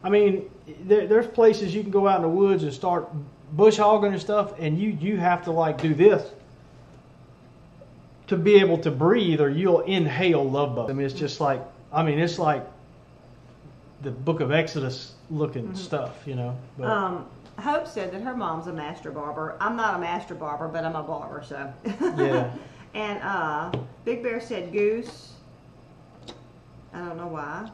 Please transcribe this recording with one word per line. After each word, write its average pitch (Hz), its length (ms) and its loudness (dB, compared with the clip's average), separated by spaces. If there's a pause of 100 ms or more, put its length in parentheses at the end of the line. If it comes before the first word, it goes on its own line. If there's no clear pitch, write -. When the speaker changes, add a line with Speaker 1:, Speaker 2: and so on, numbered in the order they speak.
Speaker 1:
I 185 60 -2
mean, 202 400 4 (340)
there, 202 220 4
there's 226 220 4
places 214 440 4
you 208 100 -2
can 202 100 -6
go 202 160 4
out 190 80 4
in 170 60 0
the 165 60 2
woods 185 360 4
and 143 80 -2
start 175 360 -2 (440)
bush 214 240 8
hogging 208 360 4
and 185 80 -2
stuff, 208 380 0
and 156 180 0
you, 208 140 0 (100)
you 202 160 -2
have 175 280 0
to, 170 80 -2
like, 156 280 0
do 156 140 2
this 175 340 6 (2000)
to 185 80 0
be 196 200 6
able 165 220 8
to 160 120 -2
breathe, 165 500 4
or 143 100 4
you'll 170 300 4
inhale 165 680 2
love 139 260 0
bugs. 117 160 -4
I 135 40 -4
mean, 139 120 -2
it's 135 80 -6
just 147 260 -6
like, 135 200 0 (320)
I 156 100 0
mean, 151 160 0
it's 165 200 -2
like 151 260 0 (1400)
the 139 80 -8
Book 139 300 -4
of 135 120 0
Exodus 151 600 -2 (160)
looking 139 340 -4
Speaker 2:
Mm-hmm. - 120 -10
Speaker 1:
stuff, - 500 -8
you 135 80 -10
know. 123 220 -6 (220)
But 127 100 -4
Speaker 2:
Um, 190 380 -4 (320)
Hope 294 280 -2
said 185 260 -8
that 196 100 -10
her 254 120 -8
mom's 165 320 -6
a 175 60 -10
master 156 380 -10
barber. 151 500 -8
I'm 220 160 -2
not 220 180 -2
a 175 40 -4
master 175 360 -6
barber, 151 340 -8
but 160 160 -6
I'm 160 120 -6
a 156 60 -6
barber, 143 440 -10
so. 139 260 -12 (460)
Speaker 1:
Yeah. 127 380 0
Speaker 2:
<laughs> - 40 -14 (340)
And, 208 280 -6
uh, 170 500 -4 (320)
Big 240 180 -4
Bear 233 160 -4
said 185 320 -8
goose. 208 640 -2 (1600)
I 170 60 -14
don't 170 180 -10
know 170 120 -10
why. 160 460 -10